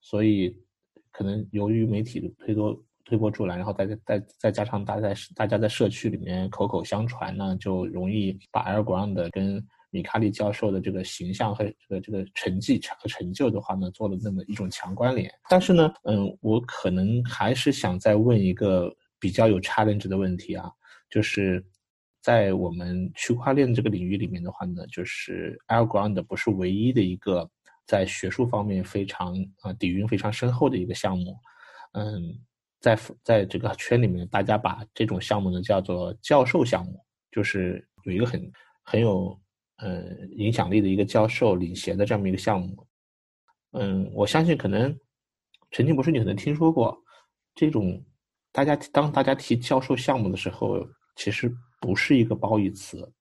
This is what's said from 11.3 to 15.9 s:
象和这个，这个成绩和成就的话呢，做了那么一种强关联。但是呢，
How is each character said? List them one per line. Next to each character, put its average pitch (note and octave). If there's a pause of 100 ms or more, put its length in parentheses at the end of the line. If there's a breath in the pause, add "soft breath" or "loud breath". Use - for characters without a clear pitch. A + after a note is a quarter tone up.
象 G#2+
和 G#2+
这 -
个， F#2+
这 G#2+
个 F#2+
成 F#2
绩 B2 (160)
和 -
成 F2+
就 B2
的 G2+
话 -
呢， F#2+
做 G#2+
了 F#2+
那 G#2+
么 F#2+
一 G#2
种 F#2+
强 F#2+
关 A#2+
联。 A2 (200)
但 F#3
是 F#3
呢， D#3+ (120)